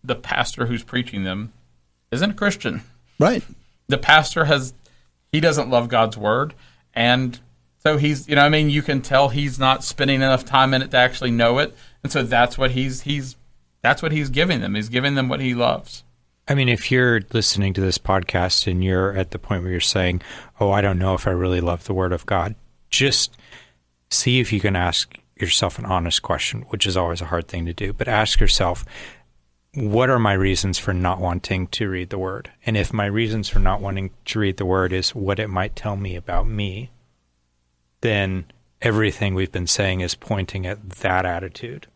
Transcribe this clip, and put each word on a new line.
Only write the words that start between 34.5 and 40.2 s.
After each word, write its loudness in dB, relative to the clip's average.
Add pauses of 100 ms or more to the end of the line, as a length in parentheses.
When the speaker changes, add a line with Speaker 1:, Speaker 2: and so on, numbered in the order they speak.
Speaker 3:
the -4
word 2
is -2
what -2
it -4
might -4
tell -6
me -6
about 0
me, -6 (1080)
then -2 (360)
everything 0
we've -2
been -4
saying 0
is -4
pointing -6